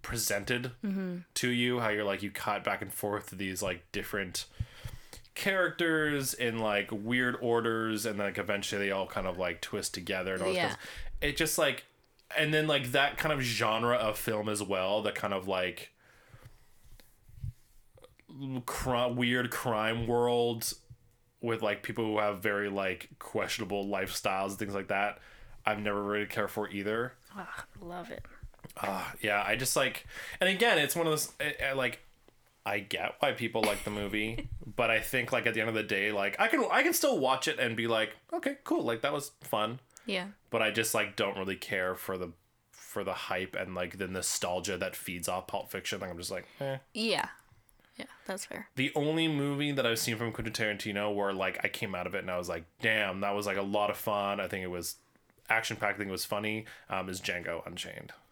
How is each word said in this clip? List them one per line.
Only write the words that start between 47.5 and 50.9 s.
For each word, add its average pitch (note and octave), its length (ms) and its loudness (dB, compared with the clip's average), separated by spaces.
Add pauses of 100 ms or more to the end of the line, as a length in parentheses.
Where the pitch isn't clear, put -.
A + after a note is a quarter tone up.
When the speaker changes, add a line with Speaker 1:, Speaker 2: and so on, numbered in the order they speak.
Speaker 2:
Yeah, - 80 -10 (220)
that's F#3+ 180 -6
fair. - 300 -10
Speaker 1:
The C3 200 2
only D#3 320 4
movie C#3+ 460 2
that C3 120 2
I've A2+ 140 4
seen A2+ 180 0
from A2+ 140 0
Quentin A2 220 -4
Tarantino G#2 600 0